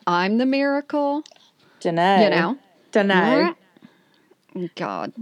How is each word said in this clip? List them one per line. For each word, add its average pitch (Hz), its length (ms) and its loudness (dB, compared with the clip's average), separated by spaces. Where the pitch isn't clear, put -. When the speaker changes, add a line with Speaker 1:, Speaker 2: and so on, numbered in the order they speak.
Speaker 1:
"I'm 180 340 0
the 254 80 0
miracle"? 285 760 -2
Speaker 2:
Dunno. 175 440 2
Speaker 1:
You - 60 4
know? 175 280 0
Speaker 2:
Dunno. 214 540 2
Speaker 1:
What? 339 120 -2
God. 98 460 -8